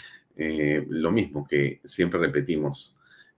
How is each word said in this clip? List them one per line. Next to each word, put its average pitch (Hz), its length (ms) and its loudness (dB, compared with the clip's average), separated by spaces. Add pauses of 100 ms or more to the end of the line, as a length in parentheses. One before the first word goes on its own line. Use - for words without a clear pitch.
(340)
Eh, 78 540 0
lo 80 240 0
mismo 73 340 0
que 71 380 0
siempre 87 340 0
repetimos. 76 800 0 (420)